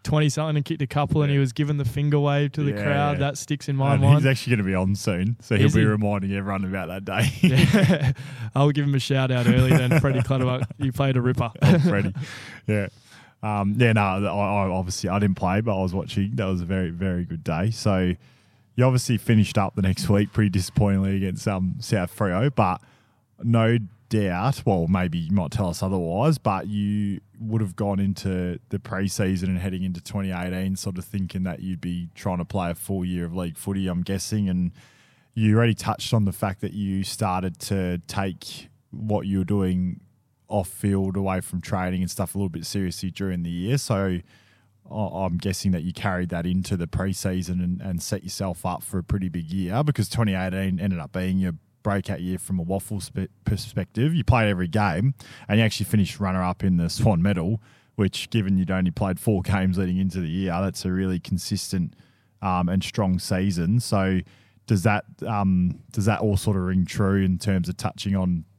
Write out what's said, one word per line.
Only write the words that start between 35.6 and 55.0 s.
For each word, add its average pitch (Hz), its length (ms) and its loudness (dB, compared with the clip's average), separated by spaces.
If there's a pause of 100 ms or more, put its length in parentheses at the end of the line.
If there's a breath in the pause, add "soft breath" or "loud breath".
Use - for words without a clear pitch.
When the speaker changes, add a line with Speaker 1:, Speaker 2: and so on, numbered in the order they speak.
Speaker 2:
touched - 400 -4
on 110 120 4
the 95 60 2
fact 98 300 -4
that 104 120 -6
you 98 300 -2
started 92 580 -2
to 90 460 -2
take - 600 -8 (220)
what 104 340 -4
you 98 140 0
were 92 60 0
doing 92 560 -2 (480)
off 98 180 -2
field, 98 480 -2
away 95 240 -2
from 90 220 -8
training 92 400 -2
and 90 100 -4
stuff, 95 240 -6
a - 20 -4
little 98 120 -2
bit 82 160 -10
seriously 95 440 -4
during 90 340 -4
the 85 60 -4
year. 92 280 -2
So 98 420 0 (720 soft breath)
I, - 20 -10
I'm 95 440 -2
guessing 92 340 -2
that 85 120 0
you 87 100 -4
carried 90 360 -2
that 85 160 -4
into 92 300 0
the 85 120 -4
pre-season 92 760 -2
and, 90 200 -2
and 90 220 -4
set - 220 -4
yourself 95 400 -6
up 90 180 -4
for - 160 -6
a 85 40 -6
pretty 92 260 -2
big 82 220 -6
year, 95 320 -2
because 139 260 0
twenty 110 260 2
eighteen 92 440 -2
ended 95 200 0
up 73 140 -10
being 92 260 0
your 92 140 0 (300)
breakout 98 380 -2
year 92 160 -4
from 95 220 -4
a - 20 -4
waffle 95 380 -4
spe-, - 320 -8 (120)
perspective. 113 680 -2
You 147 100 0
played 113 260 4
every 90 180 0
game 104 480 2 (320 loud breath)